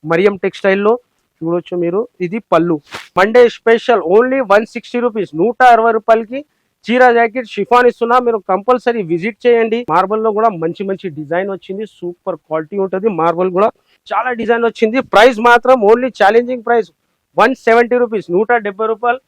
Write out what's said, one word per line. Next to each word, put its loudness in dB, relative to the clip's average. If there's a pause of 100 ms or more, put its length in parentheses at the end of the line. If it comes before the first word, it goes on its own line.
(120)
మరియం 2 (100)
టెక్స్టైల్లో -2 (480)
చూడొచ్చు -6
మీరు, -2 (240)
ఇది -6 (140)
పళ్ళు. 0 (440)
మండే 4 (160)
స్పెషల్ 0 (140)
only 2 (140)
వన్ 2
సిక్స్టీ -8
రూపీస్, -4 (120)
నూట -2 (160)
అరవై 2
రూపాయలకి -2 (460)
చీర, 2 (140)
జాకెట్, -2
షిఫాన్ 2
ఇస్తున్నా. -2 (100)
మీరు -2 (120)
కంపల్సరీ -2 (120)
విజిట్ -6
చేయండి. 2 (140)
మార్బల్ 0
లో 0
కూడా 0 (140)
మంచి -6
మంచి -8 (120)
డిజైన్ -6
వచ్చింది, -12 (120)
సూపర్ -10
క్వాలిటీ -8
ఉంటది. -4 (120)
మార్బల్ 0
కూడా 2 (420)
చాలా -4 (100)
డిజైన్ -2
వచ్చింది. -2 (140)
ప్రైస్ 6
మాత్రం 4 (140)
only 2 (100)
ఛాలెంజింగ్ 0
ప్రైస్ 0 (500)
వన్ 2 (120)
సెవెంటీ 2
రూపీస్, -4
నూట 0 (160)
డెబ్బై -6
రూపాయలు. -4